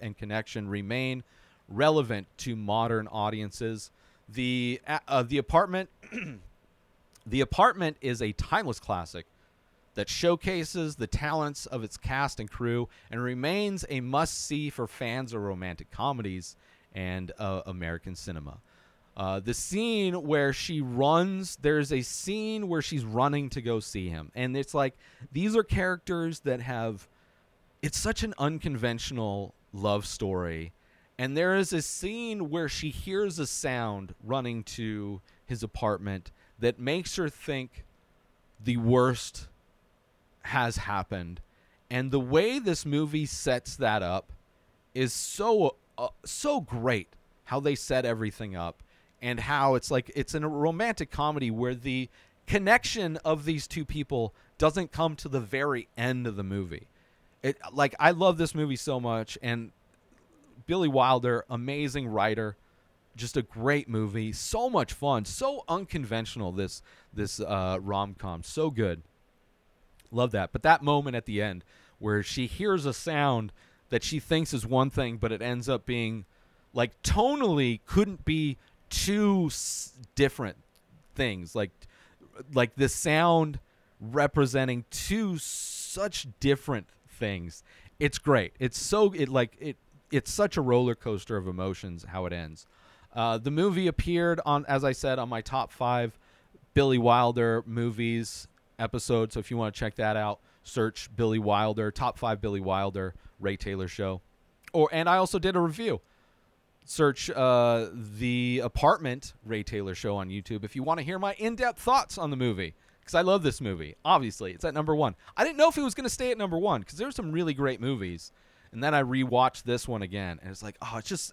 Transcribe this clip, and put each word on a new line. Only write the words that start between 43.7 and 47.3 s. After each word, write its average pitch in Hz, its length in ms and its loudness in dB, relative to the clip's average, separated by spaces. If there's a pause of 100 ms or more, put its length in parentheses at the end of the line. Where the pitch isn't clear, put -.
that 107 260 2
up 92 300 -2 (640)
is 127 180 0
so, 208 640 2 (240)
uh, 123 100 -4 (160)
so 294 360 -2
great, 120 480 -2 (380)